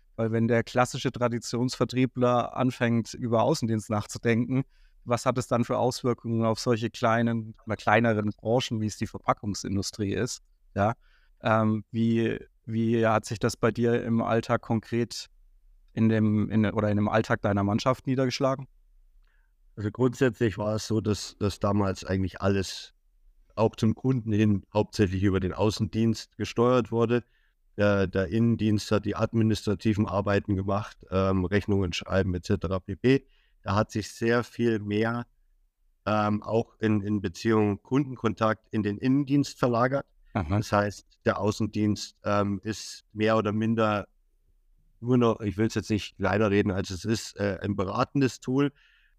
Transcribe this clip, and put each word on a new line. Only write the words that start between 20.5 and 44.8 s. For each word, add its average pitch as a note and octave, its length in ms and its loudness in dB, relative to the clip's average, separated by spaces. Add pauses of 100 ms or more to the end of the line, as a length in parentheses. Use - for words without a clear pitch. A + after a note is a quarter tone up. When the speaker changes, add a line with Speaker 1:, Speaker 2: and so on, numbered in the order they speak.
Speaker 2:
war G#2+ 180 -2
es A2 120 -6
so, G#2+ 160 0
dass, - 360 -4
dass G2+ 220 -2
damals G2+ 420 0
eigentlich F#2+ 380 -2
alles - 540 -2 (600)
auch A2 200 0
zum A2 180 2
Kunden A#2+ 380 -2
hin G#2 300 4 (100)
hauptsächlich G2 500 0
über F#2+ 160 2
den F#2+ 140 -2
Außendienst A2 880 -2
gesteuert A#2+ 520 0
wurde. A#2 340 0 (520)
Der, G2+ 300 2
der F#2+ 220 -2
Innendienst A2 640 2
hat G#2 140 2
die G2+ 120 -4
administrativen A2 880 0
Arbeiten G2+ 500 0
gemacht, G2 400 -4 (140)
ähm, F#2+ 340 2
Rechnungen G2 480 0
schreiben F#2 420 -2
et F2+ 120 -6
cetera F#2 320 -2
pp. B2 480 0 (340)
Da G2 140 -4
hat G#2+ 160 0
sich G#2+ 220 -6
sehr A#2 320 0
viel A#2 340 -2
mehr, A2 480 -2 (800)
ähm, G#2 360 0
auch - 360 -2
in, G#2+ 240 2
in G#2 180 -2
Beziehung G#2 640 0
Kundenkontakt A#2 880 -2
in A2 120 -2
den G#2 140 -2
Innendienst C#3 640 0
verlagert. B2+ 480 0 (260)
Speaker 1:
Aha. F#2 240 -2
Speaker 2:
Das G#2+ 160 -2
heißt, G#2 340 0 (200)
der G2+ 120 2
Außendienst, G#2 840 -2
ähm, G2+ 380 0
ist - 500 -10
mehr G#2+ 240 2
oder G#2 160 2
minder A2 560 0 (920)